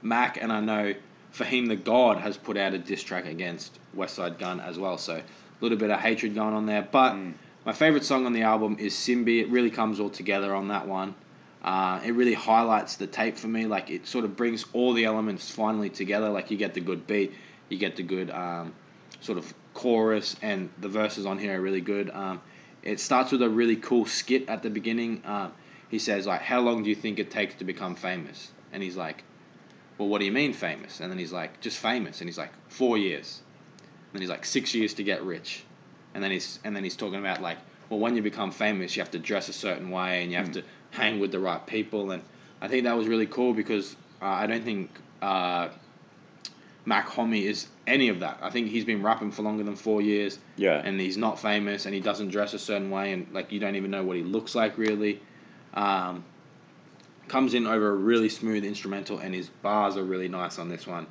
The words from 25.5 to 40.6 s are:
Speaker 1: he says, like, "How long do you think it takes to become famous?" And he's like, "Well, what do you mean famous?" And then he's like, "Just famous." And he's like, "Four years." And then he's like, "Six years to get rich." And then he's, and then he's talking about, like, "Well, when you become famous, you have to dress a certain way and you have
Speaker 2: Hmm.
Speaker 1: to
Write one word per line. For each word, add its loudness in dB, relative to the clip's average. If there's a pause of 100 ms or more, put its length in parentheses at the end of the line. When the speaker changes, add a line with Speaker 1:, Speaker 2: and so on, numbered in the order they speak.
Speaker 1:
he -2
says, 0
like, 0
"How 2
long 2
do 0
you 2
think -6
it -4
takes -2
to -10
become -6
famous?" -8 (200)
And -6
he's -8
like, -8 (760)
"Well, -2
what 2
do 2
you 2
mean 2
famous?" -6
And -8
then -8
he's -8
like, -8
"Just -8
famous." -4
And -8
he's -12
like, -10 (160)
"Four 2
years." -4 (380)
And -20
then -6
he's -6
like, -6
"Six -2
years 2
to -6
get -2
rich." -8 (500)
And -6
then 0
he's, -4
and -6
then -6
he's -6
talking -6
about, -4
like, -6 (320)
"Well, -2
when 2
you 2
become -2
famous, -2
you -4
have -6
to -6
dress -2
a -10
certain -6
way -2
and -4
you -2
have 0
Speaker 2:
Hmm. -8
Speaker 1:
to -6 (280)